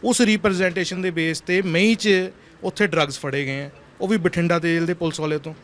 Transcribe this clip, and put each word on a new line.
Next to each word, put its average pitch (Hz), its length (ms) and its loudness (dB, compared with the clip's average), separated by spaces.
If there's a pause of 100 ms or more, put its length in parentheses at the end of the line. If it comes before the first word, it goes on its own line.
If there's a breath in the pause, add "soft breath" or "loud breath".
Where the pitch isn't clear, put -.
ਉਸ 240 160 2
ਰਿਪਰੈਜ਼ੈਂਟੇਸ਼ਨ 185 800 0
ਦੇ 185 80 -2
ਬੇਸ 160 300 -2
'ਤੇ 196 220 0
ਮਈ 190 320 4
'ਚ 214 140 -2 (540 loud breath)
ਉੱਥੇ 196 240 -2
ਡਰੱਗਸ 151 320 0
ਫੜੇ 139 260 -4
ਗਏ 135 120 -6
ਹੈ, 143 160 -10 (280)
ਉਹ 190 80 -4
ਵੀ 220 80 2
ਬਠਿੰਡਾ 170 420 2
ਦੇ 165 160 0
ਜੇਲ੍ਹ 170 120 0
ਦੇ 175 80 -2
ਪੁਲਿਸ 165 260 -4
ਵਾਲੇ 156 180 -2
ਤੋਂ। 156 240 -10